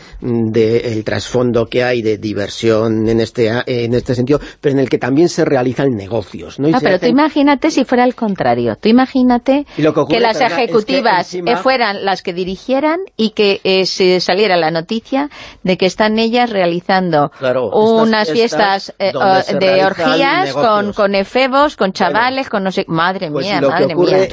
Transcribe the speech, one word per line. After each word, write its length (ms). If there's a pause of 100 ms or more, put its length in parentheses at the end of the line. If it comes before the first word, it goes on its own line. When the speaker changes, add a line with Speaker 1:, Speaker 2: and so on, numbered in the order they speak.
(220)
Speaker 1:
del 840
trasfondo 640
que 180
hay 180
de 160
diversión 920
en 100
este, 300 (160)
en 300
este 180
sentido, 260 (220)
pero 120
en 60
el 80
que 120
también 300
se 140
realizan 460
negocios, 680
¿no? 100
Y 40
Speaker 2:
Ah, 60
Speaker 1:
se 60
Speaker 2:
pero 140
tú 60
Speaker 1:
hacen 120
Speaker 2:
imagínate 540
si 120
fuera 200
al 100
contrario. 680
Tú 100
imagínate 760 (120)
Speaker 1:
Y 40
lo 140
que 60
ocurre, 160
Speaker 2:
que 60
las 140
Speaker 1:
¿verdad? 140
es 60
que 80
Speaker 2:
ejecutivas, 680
Speaker 1:
encima 200
Speaker 2:
eh, 40
fueran 480
las 160
que 120
dirigieran 680 (180)
y 140
que, 320
eh, 240
se 320
saliera 380
la 120
noticia 600 (340)
de 140
que 100
están 320
ellas 320
realizando 880
Speaker 1:
Claro, 300
estas 400
Speaker 2:
unas 240
Speaker 1:
fiestas 80
Speaker 2:
fiestas, 600
eh, 120
Speaker 1:
donde 280
Speaker 2:
o-, 20
Speaker 1:
se 140
Speaker 2:
de 40
Speaker 1:
realizan 280
Speaker 2:
orgías 640
con, 100
Speaker 1:
negocios. 320
Speaker 2:
con 200
efebos, 600
con 100
Speaker 1:
Bueno, 80
Speaker 2:
chavales, 560
con 140
no 80
sé... 160
Madre 440
Speaker 1:
pues 160
Speaker 2:
mía, 140
Speaker 1:
lo 80
que 40
Speaker 2:
madre 200
Speaker 1:
ocurre 180
Speaker 2:
mía, 80
la 140